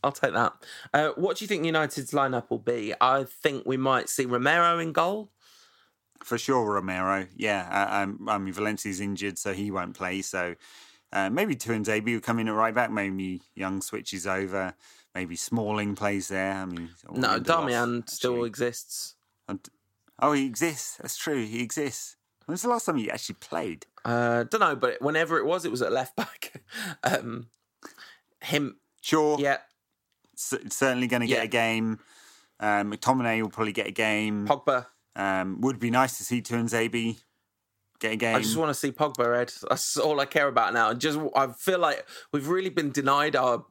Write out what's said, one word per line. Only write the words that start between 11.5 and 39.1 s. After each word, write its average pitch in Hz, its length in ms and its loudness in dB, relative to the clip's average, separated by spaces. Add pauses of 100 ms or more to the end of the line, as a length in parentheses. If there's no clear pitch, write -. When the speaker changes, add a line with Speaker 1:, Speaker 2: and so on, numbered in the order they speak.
Speaker 2:
Tuanzebe 110 560 0
will 110 80 0
come 117 180 0
in 110 100 0
at 107 60 -2
right 110 200 2
back. 120 160 2
Maybe 95 500 -2 (140)
Young 95 260 -4
switches 98 460 -8
over. 95 480 -2 (400)
Maybe 87 220 -6
Smalling 104 580 -2
plays 101 340 -2
there. 95 240 -2
I 95 140 -4
mean, 85 240 -10 (160)
or - 120 -10
Speaker 1:
No, 123 100 2 (120)
Speaker 2:
Lindelof, 127 40 -8
Speaker 1:
Darmian 120 680 0
still 123 240 -2
Speaker 2:
actually. 120 140 -2
Speaker 1:
exists. - 680 -6 (340)
Speaker 2:
And, 98 180 -8 (520)
oh, 143 140 4
he 139 140 2
exists. 139 520 -4
That's - 180 -8
true. 139 300 -2
He 117 160 -4
exists. 135 540 -6 (300)
When's 175 160 -6
the 233 60 0
last 240 180 0
time 160 100 0
he 107 140 -2
actually - 260 -8
played? - 500 -6 (180)
Speaker 1:
Uh, 120 400 2
don't 214 160 0
know, 160 160 4
but 123 240 0
whenever 156 380 2
it 117 80 2
was, 170 180 0
it 175 60 -2
was 123 100 -4
at 104 120 2
left 131 240 -2
back. - 360 -6 (260)
<laughs> 180 260 -8
Um, 117 420 -2 (960)
him. 143 360 -2 (220)
Speaker 2:
Sure. 151 380 4
Speaker 1:
Yeah. 139 200 2 (760)
Speaker 2:
C-, - 340 -6
certainly 127 360 2
gonna 120 200 2
get 120 120 2
Speaker 1:
Yeah. 113 60 0
Speaker 2:
a 110 40 -6
game. 113 520 2 (600)
Um, 104 320 2
McTominay 120 500 2
will 104 80 -2
probably 107 220 -2
get 104 140 -2
a 104 60 -6
game. 107 540 0
Speaker 1:
Pogba. 131 400 0 (300)
Speaker 2:
Um, 95 440 -2
would 127 180 2
be 120 120 -2
nice 127 280 4
to - 60 -8
see 123 180 -2
Tuanzebe 113 800 0 (800)
get 110 120 0
a 113 40 -2
game. 113 200 2
Speaker 1:
I 131 40 4
just 110 160 0
wanna 156 180 0
see 143 180 -2
Pogba, 120 500 2